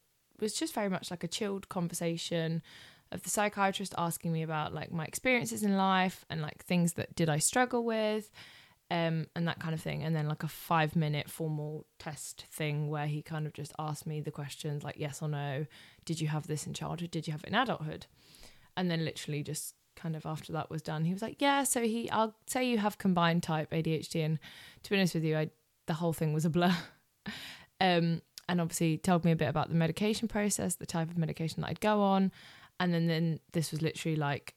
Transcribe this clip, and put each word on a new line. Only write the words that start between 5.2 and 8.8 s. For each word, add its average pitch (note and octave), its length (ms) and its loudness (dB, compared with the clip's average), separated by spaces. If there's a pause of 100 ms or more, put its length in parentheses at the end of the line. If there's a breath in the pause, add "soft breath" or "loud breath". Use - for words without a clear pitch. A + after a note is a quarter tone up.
in G3+ 140 4
life F#3+ 520 2
and, D#3+ 140 -4
like, - 220 -10
things F3 300 4
that - 220 -6
did E3 140 4
I D3 80 2
struggle B3 440 4
with, A3 480 0 (600 loud breath)